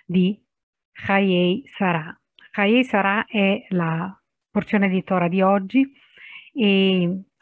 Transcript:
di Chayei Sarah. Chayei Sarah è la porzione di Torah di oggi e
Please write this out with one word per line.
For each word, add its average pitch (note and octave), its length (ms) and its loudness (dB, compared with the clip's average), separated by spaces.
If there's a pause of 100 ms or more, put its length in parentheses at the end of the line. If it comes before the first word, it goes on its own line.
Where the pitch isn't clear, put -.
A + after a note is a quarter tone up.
di F#3 360 0 (480)
Chayei F#3+ 760 0
Sarah. E3 520 -4 (320)
Chayei G#3+ 340 2
Sarah G3+ 420 0
è G3+ 420 0
la F3 500 -4 (320)
porzione G3 380 -2
di F#3 160 -2
Torah F3+ 240 -2
di F#3+ 140 0
oggi G3 440 2 (680)
e F#3+ 680 2 (180)